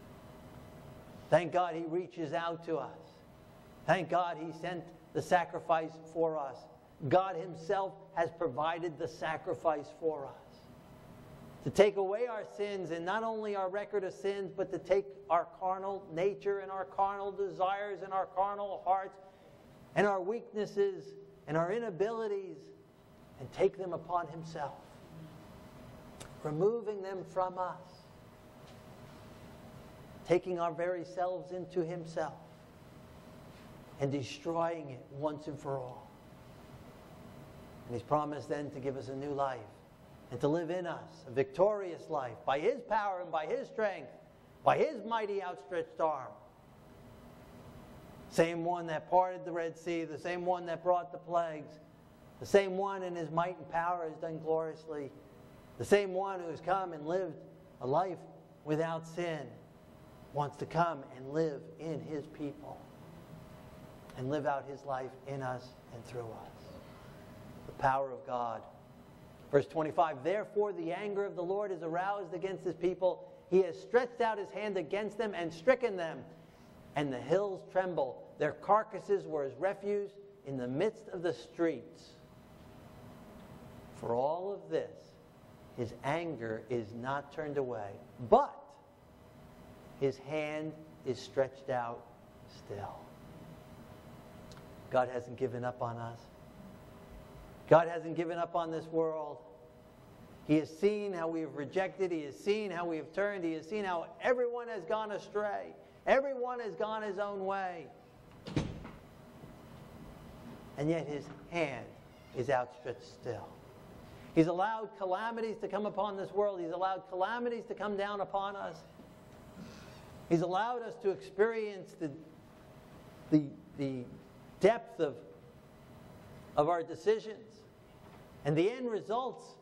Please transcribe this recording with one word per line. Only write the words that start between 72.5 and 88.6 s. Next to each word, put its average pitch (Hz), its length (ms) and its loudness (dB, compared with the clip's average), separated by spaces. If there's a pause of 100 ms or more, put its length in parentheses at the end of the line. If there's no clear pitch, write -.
his 170 120 0
people. 180 520 2 (220)
He 185 140 10
has 165 160 0
stretched 247 420 4
out 220 160 4
his 196 140 -4
hand 202 260 -2
against 196 400 0
them 220 160 0
and 170 180 -2
stricken 254 460 4
them. 156 260 -4 (720)
And 143 160 2
the 123 80 -2
hills 185 420 4 (100)
tremble. 156 560 2 (100)
Their 151 140 4
carcasses 196 760 4
were 156 180 2
as 131 140 0
refuse 202 540 0 (340)
in 139 120 -2
the 123 100 0
midst 170 420 0
of 180 140 -6
the 170 100 4
streets." - 760 0 (1900)
For 113 180 0
all 160 380 2
of 180 180 -8
this, 139 440 -2 (640)
his 120 160 -2 (100)
anger 135 640 -2
is 113 240 0
not 135 400 -4
turned 147 240 -2
away, 113 340 -2 (380)
but 277 260 8 (1400)